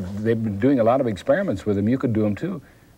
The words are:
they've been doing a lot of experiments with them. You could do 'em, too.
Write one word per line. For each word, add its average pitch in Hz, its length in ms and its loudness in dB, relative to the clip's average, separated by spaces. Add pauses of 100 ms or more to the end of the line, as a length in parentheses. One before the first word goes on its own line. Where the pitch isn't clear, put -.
(180)
they've 113 260 0
been 101 140 -2
doing 131 220 4
a 107 40 4
lot 123 160 4
of 127 60 0
experiments 135 580 -2
with 104 120 0
them. 104 120 0
You 131 80 2
could 131 160 -2
do 107 140 2
'em, 104 100 0
too. 175 240 -6 (380)